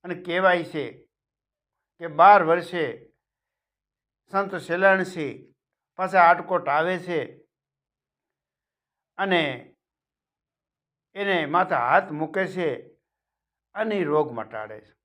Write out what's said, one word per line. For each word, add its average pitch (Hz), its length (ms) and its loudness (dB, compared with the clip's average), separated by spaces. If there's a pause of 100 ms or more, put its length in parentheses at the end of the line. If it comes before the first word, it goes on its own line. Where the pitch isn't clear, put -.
અને 180 100 -8
કહેવાય 180 500 0
છે 143 440 -10 (880)
કે 170 80 -14
બાર 175 360 8
વર્ષે 165 720 -2 (1160)
સંત 196 240 -4
શેલાણસિંહ 175 1000 -2 (420)
પાસે 185 220 0
આટકોટ 175 500 4
આવે 160 300 0
છે 147 420 -8 (1800)
અને 165 580 -2 (1400)
એને 196 320 -2
માથે 175 280 0
હાથ 135 360 0
મૂકે 160 360 -6
છે 170 440 -8 (840)
અને 214 200 -4
ઈ 190 100 -2
રોગ 147 280 0
મટાડે 107 480 -12
છે. - 120 -20 (120)